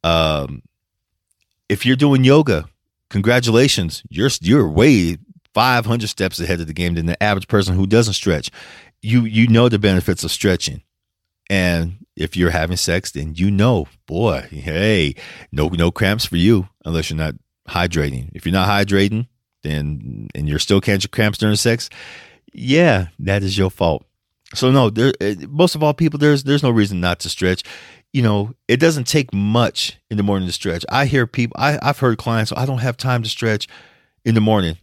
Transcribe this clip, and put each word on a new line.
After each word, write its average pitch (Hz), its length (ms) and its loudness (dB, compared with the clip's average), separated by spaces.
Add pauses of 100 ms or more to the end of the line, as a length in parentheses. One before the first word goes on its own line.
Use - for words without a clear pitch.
Um, 78 580 -2 (1040)
if 104 180 -2
you're 131 100 4
doing 135 280 4
yoga, 131 440 4 (420)
congratulations. 113 1000 2
You're, 117 200 -2 (100)
you're 101 280 4
way 90 500 4 (360)
five 120 320 2
hundred 117 220 -4
steps 92 320 -4
ahead 87 200 -2
of 80 60 -6
the 78 60 -12
game 87 220 -2
than 82 120 -2
the 85 160 -2
average 101 260 -2
person 98 260 2
who 95 120 2
doesn't 110 280 2
stretch. 80 360 -2 (500)
You, 117 240 2
you 110 240 2
know 117 200 6
the 107 100 2
benefits 95 460 0
of 85 60 -4
stretching. 85 520 -2 (680)
And 90 560 -2 (100)
if - 200 -6
you're 87 140 2
having 85 260 -2
sex, 87 340 -4
then 78 240 -8
you 92 160 0
know, 101 360 2 (200)
boy, 85 440 -2
hey, 78 640 0 (360)
no, 73 180 0
no 87 220 0
cramps 104 340 -2
for - 120 -6
you 95 320 2 (160)
unless 80 260 -4
you're 78 80 -6
not 78 160 -4 (340)
hydrating. 76 680 -4
If - 120 -12
you're 85 60 -2
not 95 160 2
hydrating, 101 580 2 (360)
then, 65 720 -8
and 73 140 -6
you're 73 100 -2
still 98 220 2
catching 101 300 -2
cramps 107 280 0
during 107 180 2
sex, 117 320 -2 (640)
yeah, 127 560 2 (100)
that 98 240 -2
is 95 160 -2
your 95 120 2
fault. 80 340 -2 (500)
So 127 160 0
no, 131 200 4
there, 113 300 0
eh, 101 160 -2 (120)
most 160 260 2
of 151 80 -4
all, 147 120 2
people, 143 240 -2
there's, 147 260 4
there's 143 180 0
no 131 80 2
reason 101 300 0
not 87 200 -2
to - 80 -8
stretch. 92 340 -2 (500)
You 131 100 0
know, 107 320 0 (140)
it 127 100 4
doesn't 151 280 2
take 139 260 0
much 104 680 -2 (120)
in 107 80 -4
the 101 40 -2
morning 98 240 -2
to 87 60 -6
stretch. 87 380 -6
I 135 160 0
hear 127 200 0
people, 120 320 -4
I, 143 220 0
I've 143 180 -2
heard 120 200 0
clients, 113 360 -2
"I 127 120 -4
don't 135 120 -4
have 123 200 -4
time 123 240 -2
to 110 60 -8
stretch 107 380 -2 (580)
in 113 100 2
the 113 80 4
morning." 98 400 0